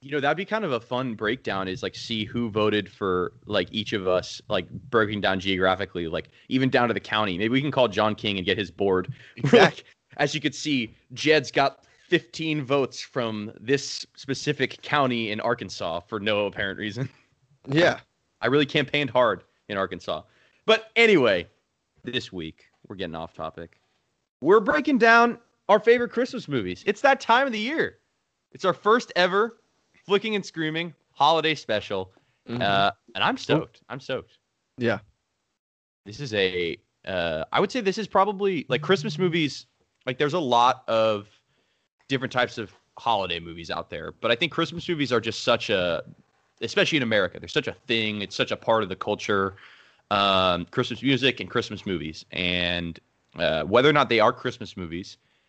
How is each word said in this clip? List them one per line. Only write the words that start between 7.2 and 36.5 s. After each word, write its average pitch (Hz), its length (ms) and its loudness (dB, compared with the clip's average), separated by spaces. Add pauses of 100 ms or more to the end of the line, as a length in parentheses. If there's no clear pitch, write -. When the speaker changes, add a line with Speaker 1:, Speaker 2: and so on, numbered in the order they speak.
Speaker 1:
Maybe 110 140 -2
we 135 80 0
can 147 100 -4
call 123 180 4
John 107 260 0
King 101 240 -2
and 90 80 -6
get 113 100 2
his 98 140 -4
board. 92 420 0 (120)
<laughs> - 120 -20
Speaker 2:
Exactly. 143 240 4
Speaker 1:
Like, - 240 4 (320)
as 147 180 -2
you 156 60 -6
could 143 140 -4
see, 131 400 -4 (180)
Jed's 143 380 2
got 139 300 0 (280)
fifteen 160 540 -2
votes 131 380 -2
from 110 500 -6 (100)
this 139 540 -2
specific - 680 -4
county 123 480 0
in 107 100 -6
Arkansas 95 600 -4
for 107 200 -8
no 104 260 0
apparent 98 320 -4
reason. 110 300 -6 (300)
<laughs> - 300 -20
Speaker 2:
Yeah. 143 300 2 (420)
Speaker 1:
I 110 60 -4
really 139 200 4
campaigned 143 440 -2
hard 110 320 2 (260)
in 104 100 -6
Arkansas. 90 440 -6 (440)
But 220 300 2
anyway, 131 500 6 (560)
this 120 280 -6
week, 80 360 -12 (200)
we're 107 100 -14
getting 90 180 -8
off 82 180 -10
topic. 80 480 -12 (600)
We're 185 180 6
breaking 277 380 2
down 233 400 6 (320)
our 208 100 6
favorite 240 300 4
Christmas 247 360 -4
movies. 101 400 -4
It's - 140 -2
that 269 220 4
time 254 240 4
of 262 80 -4
the 214 40 -4
year. 220 380 -4 (560)
It's - 140 -6
our 175 80 4
first 226 420 2
ever 190 400 2 (480)
Flicking 202 320 0
and 190 80 -4
Screaming 160 480 -6 (200)
holiday 160 420 4
special. 101 580 -4 (340)
Speaker 2:
Mm-hmm. 120 140 -6
Speaker 1:
Uh, 98 300 4 (240)
and 98 100 -2
I'm 233 140 0
stoked. - 500 -2
I'm 123 120 -10
stoked. 123 360 -8 (400)
Speaker 2:
Yeah. 113 220 0 (1080)
Speaker 1:
This 104 160 -16
is 127 140 -6
a, 92 420 0 (300)